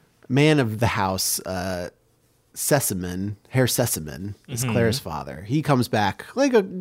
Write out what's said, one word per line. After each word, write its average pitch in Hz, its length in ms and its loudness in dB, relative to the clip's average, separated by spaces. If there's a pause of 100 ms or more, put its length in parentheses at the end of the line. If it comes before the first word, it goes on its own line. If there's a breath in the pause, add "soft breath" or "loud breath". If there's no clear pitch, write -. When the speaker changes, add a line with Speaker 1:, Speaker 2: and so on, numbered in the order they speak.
(300 soft breath)
Speaker 1:
man 147 300 6
of 110 200 -2
the 117 60 4
house, 95 540 -2
uh, 92 500 -6 (640)
Sesemann, 98 840 -2 (140)
Herr 131 160 4
Sesemann, 95 680 -4 (140)
is 123 140 -6
Speaker 2:
Mm-hmm. 123 100 -2
Speaker 1:
Claire's 117 260 2
father. 73 480 -10
He 147 160 0
comes 127 260 2
back, 104 360 0 (120)
like, 262 180 4
a, 202 100 6 (160)